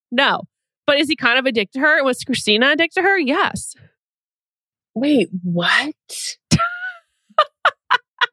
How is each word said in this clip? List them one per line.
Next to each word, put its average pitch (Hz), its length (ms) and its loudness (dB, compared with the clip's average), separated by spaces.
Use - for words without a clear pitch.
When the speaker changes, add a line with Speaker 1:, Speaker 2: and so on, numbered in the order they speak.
Speaker 1:
No. 240 320 0
But 285 100 4
is 294 120 0
he 311 80 0
kind 240 200 2
of 254 80 0
a 269 60 0
dick 214 200 -2
to 262 80 -10
her? 302 180 2
And 277 80 0
was 247 180 -2
Christina 226 480 0
a 311 60 2
dick 330 140 0
to 370 100 -2
her? 392 160 2
Yes. 302 560 -2
Speaker 2:
Wait, 262 320 2
what? 175 500 0
<laughs> - 60 4